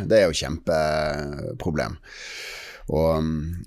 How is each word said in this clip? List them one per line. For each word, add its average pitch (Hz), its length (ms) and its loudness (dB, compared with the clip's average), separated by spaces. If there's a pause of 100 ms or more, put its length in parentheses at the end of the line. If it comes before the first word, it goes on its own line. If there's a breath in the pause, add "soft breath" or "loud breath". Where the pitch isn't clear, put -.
det 110 180 6
er 92 60 8
jo 78 120 0
kjempeproblem. 76 1600 -2 (880 loud breath)
Og, 80 380 2
mm, 80 440 -4